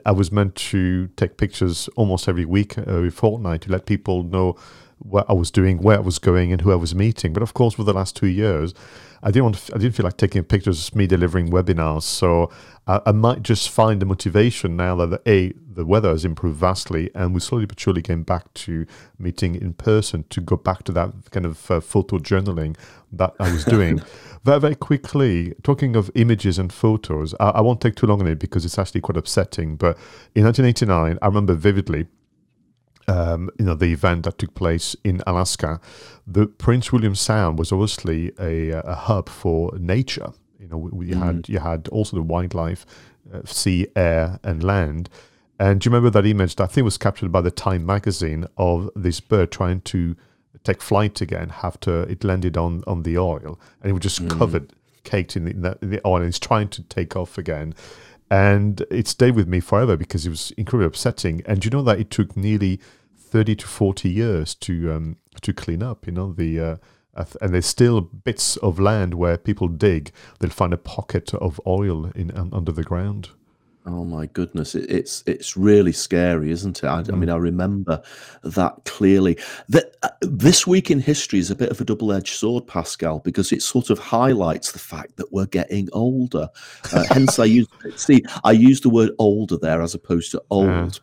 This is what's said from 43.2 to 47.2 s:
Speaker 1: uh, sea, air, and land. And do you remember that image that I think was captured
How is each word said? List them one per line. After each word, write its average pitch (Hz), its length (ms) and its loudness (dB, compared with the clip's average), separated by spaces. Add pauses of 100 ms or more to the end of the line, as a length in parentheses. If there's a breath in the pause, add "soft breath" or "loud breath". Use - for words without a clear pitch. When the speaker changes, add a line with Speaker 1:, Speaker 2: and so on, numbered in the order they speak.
Speaker 1:
uh, 95 100 -14
sea, 92 500 0
air, 85 480 0
and 85 220 -4
land. 87 460 -2 (480 soft breath)
And 98 240 2
do - 60 2
you 117 60 4
remember 120 140 4 (100)
that 101 80 4
image 101 300 2
that 98 80 0
I - 20 2
think 127 200 2
was 101 100 0
captured 95 340 -2